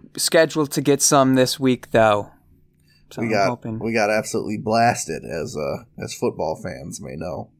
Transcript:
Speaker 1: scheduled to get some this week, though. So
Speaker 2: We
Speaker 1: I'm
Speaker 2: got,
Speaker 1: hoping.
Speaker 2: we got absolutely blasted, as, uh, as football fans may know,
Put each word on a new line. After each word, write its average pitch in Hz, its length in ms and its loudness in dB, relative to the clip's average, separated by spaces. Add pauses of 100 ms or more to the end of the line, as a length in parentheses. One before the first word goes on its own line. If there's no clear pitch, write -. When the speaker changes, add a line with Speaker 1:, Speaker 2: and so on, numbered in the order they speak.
(160)
Speaker 1:
scheduled 156 560 2
to 151 100 -2
get 139 200 2
some 131 320 4
this 127 240 2
week, 131 320 0
though. 107 400 4 (800)
So 117 120 -10
Speaker 2:
We 117 60 -4
Speaker 1:
I'm 110 40 -2
Speaker 2:
got, 98 160 2
Speaker 1:
hoping. 117 300 -6
Speaker 2:
we 113 160 -4
got 107 160 2
absolutely 107 480 -2
blasted, 110 680 0
as, 73 320 -8
uh, 73 280 -6 (180)
as - 120 -10
football 80 480 -4
fans 80 380 -12
may 65 160 -12
know, 85 440 -10